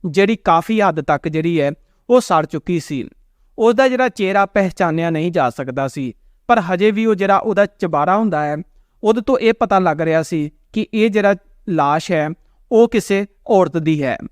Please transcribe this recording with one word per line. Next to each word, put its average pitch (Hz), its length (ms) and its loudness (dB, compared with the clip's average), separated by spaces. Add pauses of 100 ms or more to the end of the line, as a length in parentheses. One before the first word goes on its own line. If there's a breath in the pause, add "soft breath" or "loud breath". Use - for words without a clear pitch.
(100)
ਜਿਹੜੀ 196 260 2
ਕਾਫੀ 190 440 0
ਹੱਦ 165 200 0
ਤੱਕ 143 280 -2
ਜਿਹੜੀ 160 320 -2
ਹੈ, 143 120 0 (380)
ਉਹ 247 100 6
ਸੜ 160 260 0
ਚੁੱਕੀ 165 340 -4
ਸੀ। 135 280 -8 (500)
ਉਹਦਾ 240 300 4
ਜਿਹੜਾ 254 200 0
ਚਿਹਰਾ 196 380 0
ਪਹਿਚਾਨਿਆ 170 640 -2
ਨਹੀਂ 165 220 -2
ਜਾ 139 180 0
ਸਕਦਾ 131 380 -6
ਸੀ, 127 260 -8 (320)
ਪਰ 240 140 2
ਹਜੇ 185 300 0
ਵੀ 220 160 -2
ਉਹ 220 80 2
ਜਿਹੜਾ 196 240 2
ਉਹਦਾ 202 280 0
ਚਬਾਰਾ 170 500 -2
ਹੁੰਦਾ 180 280 -2
ਹੈ, 147 120 -4 (480)
ਉਹਦੇ 226 160 2
ਤੋਂ 247 180 0
ਇਹ 226 140 2
ਪਤਾ 202 260 0
ਲੱਗ 165 220 0
ਰਿਹਾ 160 220 0
ਸੀ 151 280 -6 (220)
ਕਿ 214 220 -4
ਇਹ 220 160 2
ਜਿਹੜਾ 202 240 2 (340)
ਲਾਸ਼ 156 440 0
ਹੈ, 156 180 0 (420)
ਉਹ 233 160 6
ਕਿਸੇ 196 380 -2 (200)
ਔਰਤ 180 300 2
ਦੀ 156 260 0
ਹੈ। 127 160 -4 (140)